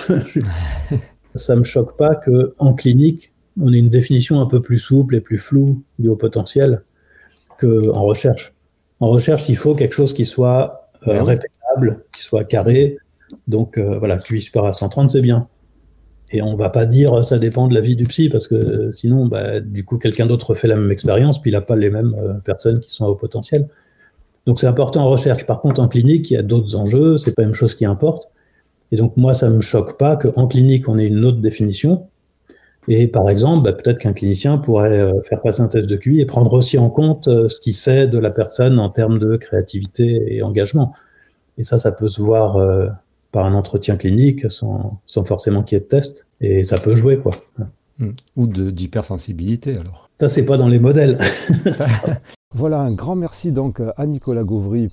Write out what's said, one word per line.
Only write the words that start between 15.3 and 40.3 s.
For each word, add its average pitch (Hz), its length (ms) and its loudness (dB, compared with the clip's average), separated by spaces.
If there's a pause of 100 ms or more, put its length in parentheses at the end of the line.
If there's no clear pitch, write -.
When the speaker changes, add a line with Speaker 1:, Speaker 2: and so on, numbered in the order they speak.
Speaker 1:
Et 107 100 -2
on 107 140 -4
va 104 140 -2
pas 117 160 0
dire, 127 280 4
euh, 117 100 2
ça 123 140 0
dépend 117 300 0
de 123 60 2
la 110 80 2
vie 120 140 0
du 120 100 -2
psy, 156 240 0
parce 110 180 -2
que, 113 80 -2
euh, 107 360 -2
sinon, 123 360 0
bah, 107 340 -4
du 101 240 -8
coup, 120 120 -4
quelqu'un 113 280 -2
d'autre 117 240 0
refait 113 180 0
la 110 80 2
même 104 160 0
expérience, 123 500 2
puis 110 100 -2
il 101 40 0
a 101 60 -2
pas 117 140 -2
les 104 140 2
mêmes, 110 300 -2
euh, 98 140 -6 (100)
personnes 113 360 -2
qui - 120 -12
sont 110 140 -6
à 101 40 0
haut 101 60 0
potentiel. 143 520 -4 (800)
Donc, 120 120 2
c'est 131 80 2
important 131 380 0
en 131 40 4
recherche. 131 360 0
Par 117 160 -4
contre, 131 200 0
en 117 60 4
clinique, 147 440 2
il - 20 0
y - 40 2
a 104 60 -2
d'autres 104 320 -2
enjeux, 135 420 2
c'est - 180 -2
pas 113 80 2
la 107 60 0
même 113 60 -2
chose - 200 0
qui 110 100 -2
importe. 147 440 -2 (640)
Et 110 60 -2
donc, 110 200 0
moi, 127 160 4
ça 123 160 0
me 113 120 2
choque - 360 -2
pas 147 200 2
qu'en 127 300 0
clinique, 131 420 2
on 110 80 0
ait 107 100 0
une 107 180 0
autre 123 140 2
définition. 110 680 -2 (800)
Et 117 200 2
par 101 220 0
exemple, 131 340 2
bah, 101 100 2
peut-être 123 240 -2
qu'un 101 160 -2
clinicien 101 460 -2
pourrait, 107 400 2
euh, 95 240 0
faire - 180 -6
passer 120 200 0
un 117 60 2
test 104 220 -2
de 101 60 -2
Q 131 220 0
I 151 40 4
et 131 60 0
prendre 120 260 2
aussi 127 240 2
en 120 140 2
compte, 151 360 0
euh, 117 220 4
ce - 100 -10
qu'il 110 140 -4
sait 131 340 2
de 117 120 0
la 107 100 0
personne 123 480 0
en 104 120 0
termes 110 280 0
de 110 200 0
créativité 110 1000 -2